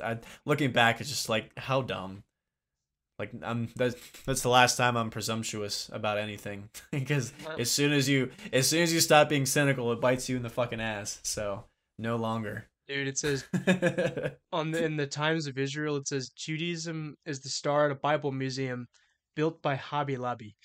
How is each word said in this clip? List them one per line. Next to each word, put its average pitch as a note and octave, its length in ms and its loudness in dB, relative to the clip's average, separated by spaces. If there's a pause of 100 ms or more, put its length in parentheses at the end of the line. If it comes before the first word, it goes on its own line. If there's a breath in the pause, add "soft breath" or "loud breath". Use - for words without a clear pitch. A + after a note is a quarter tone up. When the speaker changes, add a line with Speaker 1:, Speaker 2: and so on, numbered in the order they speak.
Speaker 1:
I, A#2 160 -4 (280 loud breath)
looking C#3+ 260 2
back, A#2+ 300 4
it's - 80 -8
just - 180 -4
like, A2 300 -2
how C3+ 240 0
dumb. F#2+ 400 -8 (960)
Like, G2+ 120 -6 (120)
I'm, A#2 340 -2
that's, B2 180 0 (300)
that's C3 160 0
the - 80 0
last B2 280 8
time B2 200 2
I'm A2+ 140 0
presumptuous G#2+ 840 -4
about G#2+ 240 -2
anything. G#2 540 -8 (100)
<laughs> - 100 -20
Because C3+ 420 -2 (140)
Speaker 2:
Well D#3+ 140 -8
Speaker 1:
as A#2+ 100 0
soon C#3+ 220 4
as C#3 160 4
you, C3+ 220 2 (240 loud breath)
as C3 120 4
soon D#3+ 160 4
as E3 100 4
you E3 80 2
stop D3+ 280 8
being D3 160 2
cynical, B2+ 480 2
it A2+ 80 -2
bites B2+ 300 2
you B2+ 60 0
in B2 60 -4
the A#2+ 60 -6
fucking A#2 320 -2
ass. G#2+ 440 -6
So, G2+ 400 -4 (340)
no A2+ 180 -2
longer. A2+ 520 -4 (200)
Speaker 2:
Dude, C#3 180 -2
it C3+ 120 -4
says C#3+ 300 0
Speaker 1:
<laughs> E3+ 1040 0
Speaker 2:
on D#3+ 180 -2
the, E3 140 0
in D#3 120 -2
the D3 100 0
Times D3+ 400 0
of C3 120 -6
Israel, D3 380 -2
it C#3 120 -6
says, C3+ 220 -4
"Judaism D#3+ 920 -6
is C#3 160 -6
the C3+ 80 -14
star D3 360 2
of D3 60 4
the C#3 40 -2
Bible C#3+ 380 0
Museum, C3 560 -4 (480 soft breath)
built D#3 260 0
by C#3+ 140 2
Hobby C#3+ 400 -2
Lobby." A#2+ 480 -6